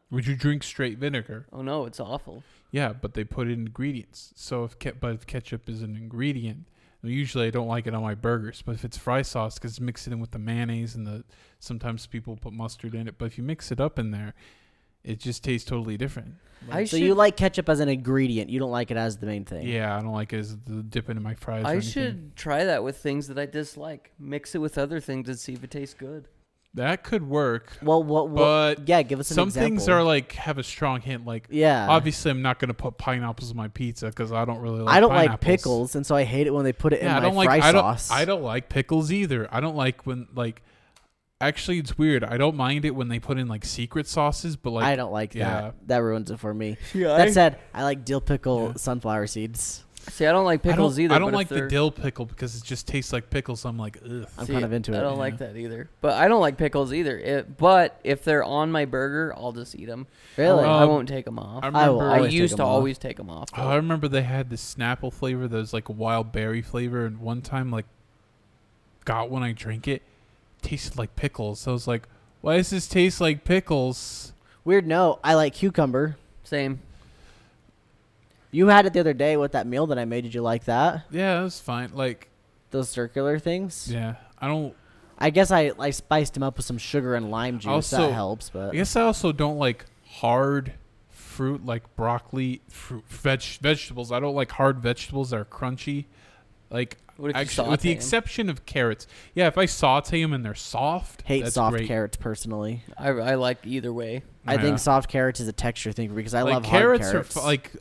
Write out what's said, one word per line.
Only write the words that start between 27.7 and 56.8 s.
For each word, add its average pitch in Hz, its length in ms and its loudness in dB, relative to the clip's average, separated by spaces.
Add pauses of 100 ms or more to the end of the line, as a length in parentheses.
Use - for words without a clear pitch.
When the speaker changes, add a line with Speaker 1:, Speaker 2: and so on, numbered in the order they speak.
Speaker 3:
Well, 156 220 4
what, 151 260 2
what, 151 60 -4 (420)
Speaker 1:
But 143 120 -4
Speaker 3:
yeah, 170 120 8
give 135 200 -2
us - 100 -4
an 156 40 -2
Speaker 1:
some 180 120 4
Speaker 3:
example. 226 300 2
Speaker 1:
things 170 100 0
are, 175 160 6
like, 151 300 2
have 151 240 -6
a 127 60 -4
strong 135 360 -2
hint. 120 260 -8
Like, 113 240 -8
Speaker 3:
Yeah. 147 400 4
Speaker 1:
obviously, 151 420 2
I'm 131 100 -2
not 127 180 0
gonna 123 140 -2
put 123 240 -8
pineapples 120 540 -4
on 120 40 -8
my 110 140 -6
pizza 117 420 -8
'cause 117 220 -6
I 117 100 0
don't 117 160 -4
really 113 220 -4
like 113 120 4
Speaker 3:
I 185 60 10
don't 226 120 10
like 151 160 6 (120)
Speaker 1:
pineapples. - 60 -4 (160)
Speaker 3:
pickles, 123 340 0
and 139 100 -2
so 143 120 2
I 139 80 4
hate 135 220 2
it 139 60 2
when 143 120 2
they 127 80 2
put 156 180 2
it 147 100 4
Speaker 1:
Yeah, 175 100 2
Speaker 3:
in - 40 -
Speaker 1:
I 143 40 4
Speaker 3:
my - 80 4
Speaker 1:
don't 190 100 2
like, 190 100 6
Speaker 3:
fry 143 120 6
Speaker 1:
I 151 120 8
don't, 190 100 8
Speaker 3:
sauce. 117 300 0
Speaker 1:
I 139 140 2
don't 180 180 0
like 123 240 -4
pickles 151 420 0
either. 147 440 0
I 123 80 0
don't 156 160 -2
like 131 280 -2
when, 123 300 -6
like, 117 280 -6 (760)
actually, 165 400 -2
it's 135 180 -6
weird. 147 280 4
I 120 100 -4
don't 147 220 2
mind 139 260 0
it 147 100 0
when 131 140 -4
they 117 120 -2
put 135 180 -4
in, 127 100 -2
like, 107 160 -6
secret 120 420 -6
sauces, 147 520 -2
but, 123 140 -6
like, 117 120 -2
Speaker 3:
I 139 140 2
don't 110 160 -4
like 107 200 -4
Speaker 1:
yeah. 110 280 -2
Speaker 3:
that. - 260 -12
That 123 120 2
ruins 110 300 0
it 110 120 -8
for 107 120 -4
me. 107 220 -4 (180)
Speaker 2:
Yeah, 170 220 2
Speaker 3:
That 175 140 10
Speaker 2:
I - 20 4
Speaker 3:
said, 170 260 6 (160)
I 131 100 -6
like 139 200 -2
dill 135 160 -2
pickle 127 480 0
Speaker 1:
Yeah. 117 80 -4
Speaker 3:
sunflower 110 520 -2
seeds. - 560 -6 (240)
Speaker 2:
See, 156 200 0
I 160 40 6
don't 190 140 6
like 165 140 4
Speaker 1:
I - 80 0
don't, 170 60 4
Speaker 2:
pickles 151 260 4
either, 160 160 6
Speaker 1:
I - 20 8
don't 190 140 2
Speaker 2:
but - 20 -2
if - 20 4
Speaker 1:
like 196 120 0
the 139 80 -4
Speaker 2:
they're 135 120 -2
Speaker 1:
dill 143 220 2
pickle 127 380 -6
because 117 280 -8
it 117 80 -12
just - 240 -10
tastes 139 240 -4
like 120 200 -4
pickle, 131 240 -4
so 123 140 -8
I'm 117 100 -6
like, 107 260 -8
"Ugh." 120 220 -10 (100)
Speaker 3:
I'm 123 80 -8
Speaker 2:
See, 135 80 -4
Speaker 3:
kind 123 100 0
of 110 80 -2
into 117 220 -2
Speaker 2:
I 104 60 0
Speaker 3:
it. - 20 0
Speaker 2:
don't 139 160 -2
like 135 220 -4
Speaker 1:
Yeah. 123 80 -8
Speaker 2:
that 104 100 -12
either. 117 320 -10 (100)
But 143 140 2
I 147 140 6
don't 220 140 6
like 143 160 2
pickles 139 360 0